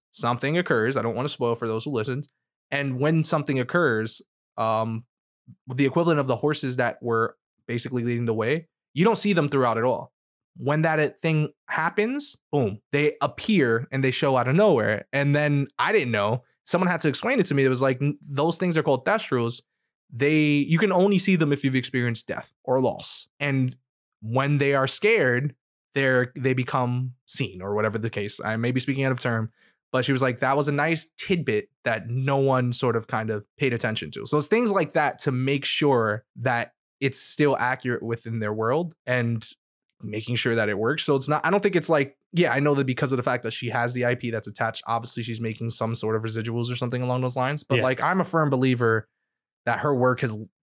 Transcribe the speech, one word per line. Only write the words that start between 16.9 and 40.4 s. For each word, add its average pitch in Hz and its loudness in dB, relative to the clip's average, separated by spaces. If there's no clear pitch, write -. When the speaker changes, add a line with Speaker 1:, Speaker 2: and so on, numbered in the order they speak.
Speaker 1:
to 156 2
explain 226 0
it - 0
to 151 -2
me. 139 4
It 131 4
was 127 0
like, 135 0
"N-, 147 0
those 147 -2
things 175 -2
are 151 2
called 131 0
Thestrals. 131 -2
They, 143 2
you 147 2
can 196 2
only 190 4
see 185 2
them 151 2
if 139 -2
you've 131 0
experienced 120 -2
death - -10
or 131 2
loss. - -4
And 135 0
when 135 2
they 139 2
are 135 2
scared, 147 2
they're, 127 2
they 131 2
become 123 -2
seen," 90 -4
or 101 -4
whatever 107 0
the 110 -4
case. 104 -6
I 110 -4
may 120 -2
be 127 -2
speaking 135 -2
out 131 2
of 123 -4
term, 113 -2
but 127 0
she 139 0
was 127 2
like, 127 0
"That 135 2
was 147 0
a 147 0
nice 156 -2
tidbit 123 -2
that 95 -2
no 131 0
one 127 2
sort 120 0
of 107 -4
kind 110 -4
of 104 -4
paid 135 0
attention 110 -4
to." - -8
So 151 0
it's 147 0
things 226 2
like 185 0
that 147 0
to 143 -2
make 135 0
sure 113 2
that 120 -2
it's 139 -2
still - 2
accurate 127 -2
within 113 -6
their 107 -2
world 127 -2
and 117 -2
making 110 -6
sure 120 0